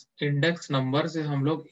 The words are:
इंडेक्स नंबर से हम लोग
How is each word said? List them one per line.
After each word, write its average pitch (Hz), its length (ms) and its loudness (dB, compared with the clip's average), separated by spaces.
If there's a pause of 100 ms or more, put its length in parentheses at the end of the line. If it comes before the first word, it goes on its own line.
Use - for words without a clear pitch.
(240)
इंडेक्स 147 480 0
नंबर 135 360 2
से 160 160 -4
हम 139 220 0
लोग 151 260 -2